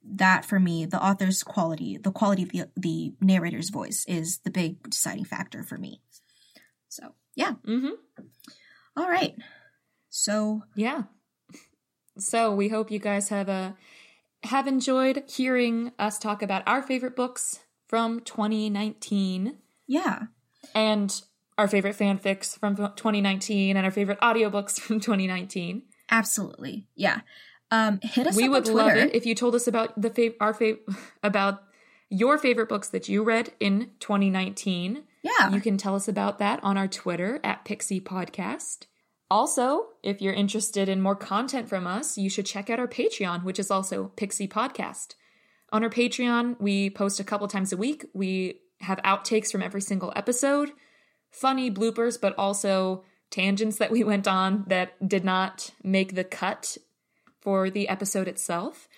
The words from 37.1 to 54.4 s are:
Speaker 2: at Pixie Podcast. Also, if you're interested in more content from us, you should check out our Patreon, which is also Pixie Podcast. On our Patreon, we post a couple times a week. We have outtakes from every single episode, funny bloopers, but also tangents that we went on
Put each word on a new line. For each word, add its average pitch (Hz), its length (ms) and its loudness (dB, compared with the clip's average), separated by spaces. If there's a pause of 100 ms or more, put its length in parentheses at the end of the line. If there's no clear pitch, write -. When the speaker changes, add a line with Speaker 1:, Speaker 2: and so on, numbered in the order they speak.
Speaker 2:
at - 220 -6
Pixie 202 360 -4
Podcast. 190 840 -8 (460)
Also, 262 560 2 (160)
if 202 180 -2
you're 190 120 0
interested 202 540 0
in 190 140 2
more 196 140 2
content 233 520 -4
from 180 200 -4
us, 208 320 -4
you 196 100 0
should 196 160 -2
check 202 240 -6
out 226 100 -2
our 247 80 -2
Patreon, 190 560 -2
which 190 140 -4
is 202 140 -2
also 190 440 -2
Pixie 202 320 -4
Podcast. - 680 -6 (560)
On 214 120 0
our 226 60 0
Patreon, 240 720 0
we 196 320 2
post 196 280 -2
a 196 40 -6
couple 208 240 -4
times 190 260 -2
a 180 40 -2
week. 277 360 -2
We 190 460 -2 (220)
have 185 180 -4
outtakes 208 520 2
from 196 120 -2
every 196 180 -6
single 190 340 -4
episode, 277 580 0 (600)
funny 262 360 0
bloopers, 226 520 0
but 196 160 0
also 190 680 0 (260)
tangents 202 480 2
that 220 140 2
we 226 120 4
went 202 240 2
on 190 400 2